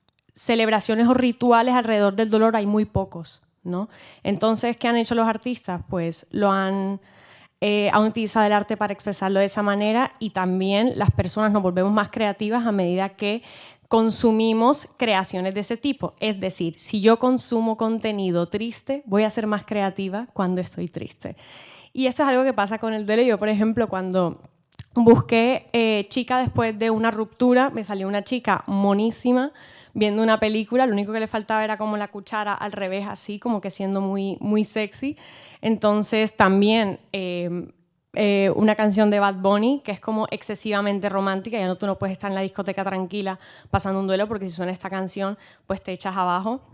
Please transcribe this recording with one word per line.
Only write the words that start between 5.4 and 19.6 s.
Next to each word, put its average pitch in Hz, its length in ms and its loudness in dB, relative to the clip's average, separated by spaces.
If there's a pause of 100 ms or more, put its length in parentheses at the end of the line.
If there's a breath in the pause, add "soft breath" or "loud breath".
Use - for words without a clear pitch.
Pues 170 400 -6
lo 202 220 2
han, 196 500 -2 (600 soft breath)
eh, 208 300 2
han 214 120 4
utilizado 214 420 0
el 208 80 2
arte 208 240 0
para 202 160 -4
expresarlo 196 460 -2
de 196 80 4
esa 208 160 -4
manera, 208 560 0
y 220 100 -4
también 190 680 0
las 196 140 0
personas 208 420 0
nos 202 120 2
volvemos 185 280 0
más 208 200 0
creativas 220 560 -2
a 220 40 0
medida 190 380 0
que 208 320 -6 (460 loud breath)
consumimos 226 1000 2 (100)
creaciones 190 560 -2
de 202 80 -4
ese 226 160 -6
tipo. 269 420 -4
Es 214 200 -2
decir, 185 380 -4
si - 240 -6
yo 226 180 6
consumo 226 580 0
contenido 208 720 -2
triste, 233 580 -8
voy 208 180 2
a 214 60 2
ser 214 180 -4
más 208 180 -2